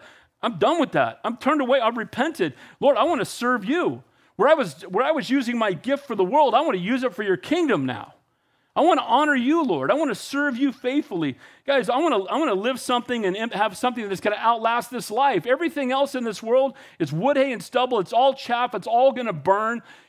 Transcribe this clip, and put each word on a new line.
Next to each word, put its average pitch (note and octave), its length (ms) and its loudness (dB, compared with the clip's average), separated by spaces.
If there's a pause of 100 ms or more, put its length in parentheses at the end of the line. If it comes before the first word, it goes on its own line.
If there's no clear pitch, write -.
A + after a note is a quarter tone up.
(420)
I'm G#3 180 -4
done D4 200 2
with C4 140 -2
that. B2 320 0
I'm A3+ 100 -4
turned D4 240 0
away. B3+ 220 2
I've A#3 160 0
repented. G#3+ 560 -4 (260)
Lord, C4 160 4
I G#3+ 80 4
want D#4 160 2
to F#3 60 -2
serve A#3+ 400 -2
you. A3 360 -2 (360)
Where A3 100 4
I D#4 60 6
was, A3+ 300 0
where G3+ 220 0
I D4+ 60 2
was D#4+ 180 -4
using A#3+ 280 0
my G#3+ 160 2
gift C4+ 340 -4
for A3+ 80 -6
the F#3+ 80 2
world, A#3 320 4
I C4+ 60 4
want D4 140 0
to F3+ 60 -4
use B3 220 -2
it - 100 -2
for G#3+ 100 -6
your F#3+ 120 2
kingdom B3 500 0
now." A#2+ 280 -8 (600)
I G#3+ 60 2
wanna D4+ 220 4
honor C#4 320 2
you, C#4+ 280 2
Lord. E3 280 0
I - 20 4
wanna C#4 220 0
serve C#4 420 -4
you C4+ 140 0
faithfully. G3+ 680 -4 (260)
Guys, C4 260 0
I A#3+ 80 0
wanna, C#4 260 0
I G#3+ 160 -4
wanna C4+ 160 0
live A#3 240 -2
something A#3+ 440 -2
and F#3 120 0
im-, A3+ 160 -6
have G3+ 260 -2
something A#3 320 -4
that's F#3 100 -4
gonna G#3 200 -2
outlast A#3 500 0
this A#3 220 -8
life. B3+ 340 2
Everything C4+ 460 -2
else C4+ 240 0
in B3 80 -4
this A3 180 -6
world, B3+ 320 2 (240)
it's D3+ 160 -4
wood, C4 240 0
hay, C4+ 160 2
and G3 80 -8
stubble. B3 380 -2
It's F3+ 140 -4
all C4 200 4
chaff. A#3+ 400 -4
It's G#3 140 -8
all B3 240 4
gonna A#3 200 -4
burn. G#3 520 0 (260)